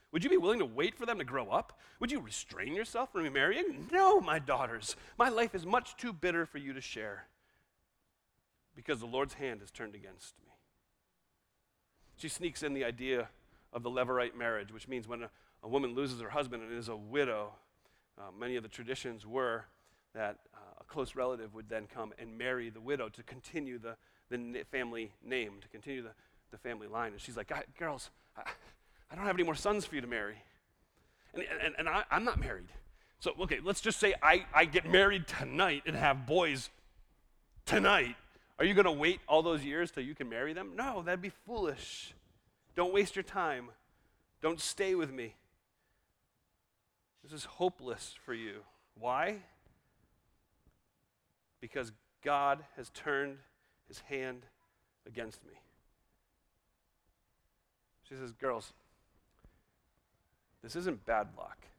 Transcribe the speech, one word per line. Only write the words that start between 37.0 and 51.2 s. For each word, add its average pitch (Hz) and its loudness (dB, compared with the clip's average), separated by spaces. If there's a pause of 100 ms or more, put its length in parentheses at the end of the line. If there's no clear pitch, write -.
tonight. 196 6 (420)
Are 156 4
you 196 4
gonna 185 8
wait 156 2
all 156 8
those 160 2
years 151 -2
till 135 -4
you 139 -6
can 139 -6
marry 120 -4
them? 185 -8
No, 233 -4
that'd 175 -2
be 196 -6 (160)
foolish. 196 -4 (600)
Don't 180 2
waste 196 4
your 190 -2
time. 143 -2 (720)
Don't 160 0
stay 190 0
with 156 0
me." 120 -10 (1900)
This 143 -20
is 147 -12
hopeless - -2 (100)
for - -6
you. 107 -6 (340)
Why? 135 0 (2250)